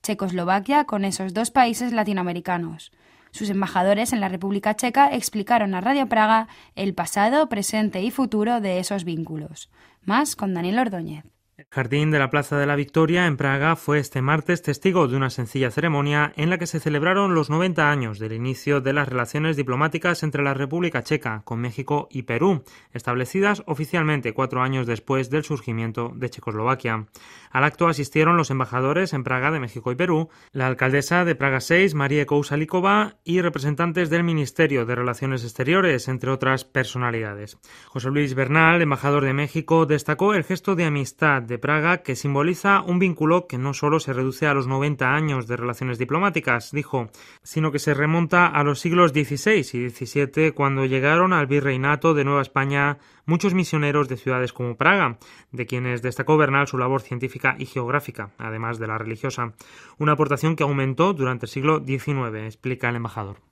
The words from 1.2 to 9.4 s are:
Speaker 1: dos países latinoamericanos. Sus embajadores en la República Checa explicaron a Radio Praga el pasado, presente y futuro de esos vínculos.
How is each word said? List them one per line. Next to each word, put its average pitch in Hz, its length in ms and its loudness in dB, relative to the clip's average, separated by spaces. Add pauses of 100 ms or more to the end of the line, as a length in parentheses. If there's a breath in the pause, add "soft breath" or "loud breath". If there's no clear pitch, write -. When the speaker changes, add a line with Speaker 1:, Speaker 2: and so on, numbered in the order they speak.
Speaker 1:
dos 226 180 -2
países 240 420 2
latinoamericanos. 180 960 -4 (400 soft breath)
Sus 208 180 -6
embajadores 196 640 2
en 240 80 0
la 196 80 -2
República 196 480 -2
Checa 269 340 4
explicaron 214 680 0
a 180 40 -2
Radio 262 280 0
Praga 220 420 2 (260 loud breath)
el 196 180 -4
pasado, 226 540 2
presente 208 540 -2
y 233 100 -2
futuro 233 480 0
de 190 200 -2
esos 185 260 -4
vínculos. 156 680 -8 (320 soft breath)